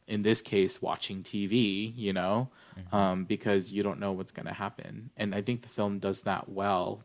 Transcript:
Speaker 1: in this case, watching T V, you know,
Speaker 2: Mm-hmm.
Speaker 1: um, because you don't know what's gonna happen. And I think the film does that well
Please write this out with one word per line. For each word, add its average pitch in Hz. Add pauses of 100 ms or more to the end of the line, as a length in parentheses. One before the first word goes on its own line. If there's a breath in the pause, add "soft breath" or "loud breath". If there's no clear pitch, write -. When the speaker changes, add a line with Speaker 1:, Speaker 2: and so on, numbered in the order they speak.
Speaker 1:
in 107
this 110
case, 95
watching 92
T 101
V, 107
you 104
know, 98 (300 loud breath)
Speaker 2:
Mm-hmm. 92
Speaker 1:
um, 95
because 98
you 101
don't 101
know 101
what's 92
gonna -
happen. 107
And 104
I 104
think 117
the -
film 101
does 98
that -
well 98